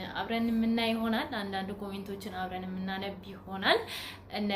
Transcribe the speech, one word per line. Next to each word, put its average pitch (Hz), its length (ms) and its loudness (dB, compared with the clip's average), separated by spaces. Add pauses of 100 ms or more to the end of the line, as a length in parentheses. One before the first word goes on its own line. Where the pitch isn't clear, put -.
(140)
አብረን 226 320 0
የምናይ 226 420 4
ይሆናል። 226 460 2
አንዳንድ 196 420 -2
ኮሜንቶችን 196 580 -6
አብረን 185 300 -4
የምናነብ 190 520 -2 (100)
ይሆናል። 202 540 2 (500)
እነ 208 260 0